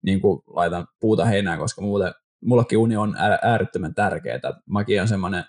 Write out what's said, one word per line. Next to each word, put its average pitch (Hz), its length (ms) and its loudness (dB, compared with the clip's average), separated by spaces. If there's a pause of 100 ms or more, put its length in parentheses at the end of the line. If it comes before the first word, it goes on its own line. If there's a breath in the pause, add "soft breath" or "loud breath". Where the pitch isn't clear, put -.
niinku 95 420 0
laitan 85 400 -2 (140)
puuta 110 240 2
heinään, 98 340 0
koska - 240 -6
muuten 101 300 -2 (320)
mullekin 117 340 2
uni 113 180 2
on 107 200 -2
ää-, 101 260 2
äärettömän 104 520 0
tärkeetä. 87 580 -4 (180)
Mäkin 104 320 0
on 104 60 0
semmonen 95 400 -2